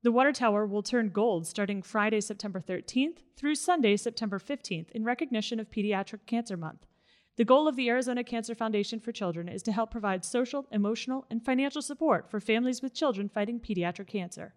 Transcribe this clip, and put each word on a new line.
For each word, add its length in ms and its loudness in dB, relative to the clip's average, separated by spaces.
The 80 6
water 200 6
tower 340 2
will 180 -2
turn 260 0
gold 380 2
starting 340 -2
Friday, 400 0
September 400 -6
thirteenth, 640 -2
through 200 -2
Sunday, 420 4
September 400 -4
fifteenth, 540 -8
in 120 -6
recognition 560 -2
of 120 -10
Pediatric 560 -2
Cancer 280 -4
Month. 300 -10
The 80 4
goal 240 8
of 80 2
the 140 2
Arizona 340 0
Cancer 300 -6
Foundation 460 -2
for 120 -8
Children 380 -4
is 140 -8
to 80 0
help 180 0
provide 340 -2
social, 480 -2
emotional, 600 0
and 120 -4
financial 380 0
support 480 0
for 100 -2
families 420 2
with 120 -6
children 340 0
fighting 320 -2
pediatric 480 -2
cancer. 500 -8